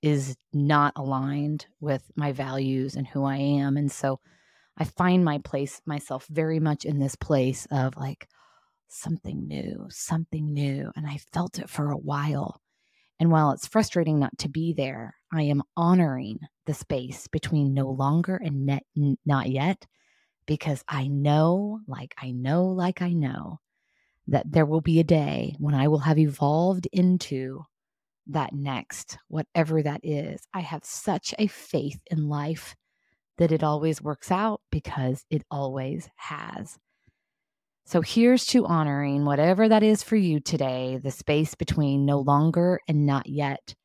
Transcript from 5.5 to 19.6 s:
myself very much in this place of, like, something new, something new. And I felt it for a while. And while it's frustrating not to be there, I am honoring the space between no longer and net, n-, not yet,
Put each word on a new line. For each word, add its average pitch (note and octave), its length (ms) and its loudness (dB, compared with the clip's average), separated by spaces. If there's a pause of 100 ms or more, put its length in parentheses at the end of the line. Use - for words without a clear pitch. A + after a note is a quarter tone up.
myself D3 460 -8
very D#3+ 280 0
much D3+ 260 0
in D3+ 140 -2
this C#3 180 -2
place C3 540 0
of, C3 260 -2
like, C#3 320 -10 (600)
something - 580 -8
new, - 440 -10
something D#3 640 -6
new. C#3 420 -2
And D3+ 100 -8
I C#3+ 120 -8 (140)
felt F3 260 -4
it E3+ 100 -10
for D3 220 -4
a C#3+ 80 -4
while. C#3+ 640 -4 (560)
And E3 120 4
while D#3 200 6
it's - 160 -4
frustrating E3 520 2
not C#3+ 200 0
to - 100 -6
be D#3+ 240 -2
there, C3+ 440 -6 (160)
I D#3+ 100 0
am C#3+ 200 2 (140)
honoring D#3 600 2 (280)
the D3+ 80 -2
space C3 520 -8
between C#3+ 480 0
no C3+ 160 0
longer D3 460 0
and C#3+ 280 -4
net, C#3 200 -2 (120)
n-, C#3+ 300 2
not C#3 220 2
yet, C#3 380 -2 (600)